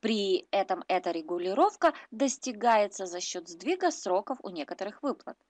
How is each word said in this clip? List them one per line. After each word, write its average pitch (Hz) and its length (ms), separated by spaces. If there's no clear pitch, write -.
При 202 500
этом 185 380
эта 180 220
регулировка 180 800
достигается 220 920
за 175 160
счет 175 260
сдвига 311 440
сроков 208 500
у - 80
некоторых 180 540
выплат. 302 340